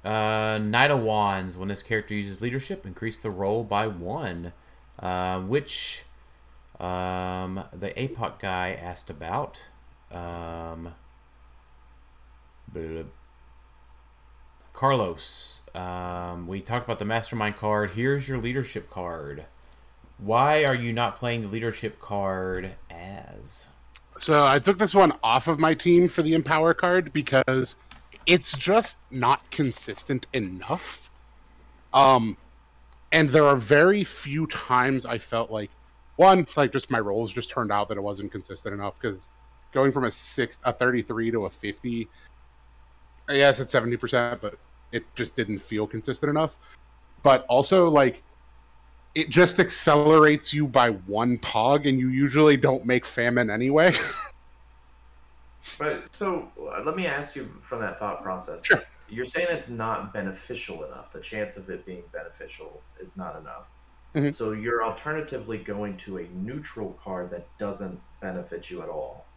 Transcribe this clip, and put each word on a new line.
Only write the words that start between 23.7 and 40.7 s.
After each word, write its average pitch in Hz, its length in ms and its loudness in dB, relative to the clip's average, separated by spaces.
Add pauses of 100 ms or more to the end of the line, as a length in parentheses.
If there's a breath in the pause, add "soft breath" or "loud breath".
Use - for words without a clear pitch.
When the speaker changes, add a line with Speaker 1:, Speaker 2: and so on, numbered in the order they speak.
Speaker 2:
So 147 240 6
I 139 140 6
took 185 180 2
this 202 160 2
one 185 200 8 (100)
off 113 240 2
of 151 120 0
my 160 140 4
team 175 360 6
for 170 120 -2
the 160 120 2
Empower 160 400 4
card 175 400 0
because 131 640 2 (500)
it's 170 320 4
just 196 400 2 (140)
not 131 400 0
consistent 127 840 -4
enough. 101 760 -8 (840)
Um, 123 420 6 (760)
and 156 180 4
there 147 160 8
are 143 100 8
very 147 480 6
few 147 440 -6
times 127 580 0
I 117 140 -4
felt 117 320 -4
like, 104 180 -6 (480)
one, 180 300 8 (100)
like, 139 160 2
just 135 160 -4
my 120 100 0
rolls 107 320 -2
just - 180 -8
turned 110 220 -2
out 104 180 2
that 104 80 -6
it 98 40 -8
wasn't 101 300 -8
consistent 98 420 -12
enough, 101 260 -8
'cause 98 300 -8 (440)
going 135 180 4
from 127 140 -2
a 110 60 -2
six, - 520 -6
a 123 100 0